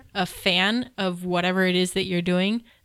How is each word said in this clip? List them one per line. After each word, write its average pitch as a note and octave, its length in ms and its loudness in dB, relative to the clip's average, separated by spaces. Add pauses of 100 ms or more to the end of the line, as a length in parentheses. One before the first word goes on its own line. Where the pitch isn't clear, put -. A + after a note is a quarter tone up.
(140)
a G3 100 0
fan G3 720 0
of F3+ 280 -4
whatever F3+ 420 2
it F3+ 100 2
is F#3 160 2
that G3 120 -2
you're F3+ 180 -2
doing, F#3 400 0 (220)